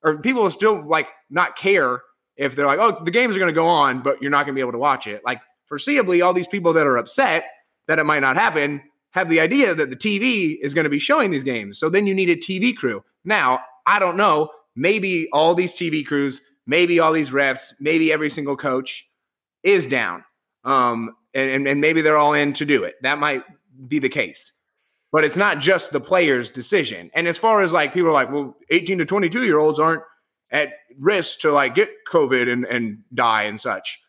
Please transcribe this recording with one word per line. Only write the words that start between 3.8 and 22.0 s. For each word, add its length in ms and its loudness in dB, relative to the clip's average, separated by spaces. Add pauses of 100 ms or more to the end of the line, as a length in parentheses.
but 180 -2
you're 100 -4
not 140 2
gonna 100 -6
be 60 -2
able 120 -2
to 60 -6
watch 280 0
it." 180 -12
Like, 160 -4 (300)
foreseeably, 520 0
all 120 2
these 140 -2
people 260 0
that 120 4
are 120 2
upset 460 -2 (420)
that 120 0
it 60 2
might 160 2
not 160 2
happen 460 0 (300)
have 180 -2
the 100 4
idea 340 2
that 140 -2
the 80 -12
T 220 -2
V 420 -2
is 140 -6
gonna 160 0
be 80 -2
showing 320 0
these 120 -4
games. 360 -6
So 100 -2
then 180 2
you 80 0
need 140 0
a 80 2
T 220 -8
V 160 0
crew. 280 -6 (220)
Now, 400 0 (220)
I 120 2
don't 200 0
know. 320 2 (240)
Maybe 580 0
all 220 4
these 200 -2
T 140 -4
V 160 -4
crews, 380 -4 (240)
maybe 340 2
all 120 4
these 180 0
refs, 500 -2
maybe 320 0
every 160 -2
single 300 -6
coach 500 -6 (540)
is 240 2
down. 360 -2 (420)
Um, 520 0 (160)
and, 160 -2
and, 180 -2
and 140 0
maybe 220 2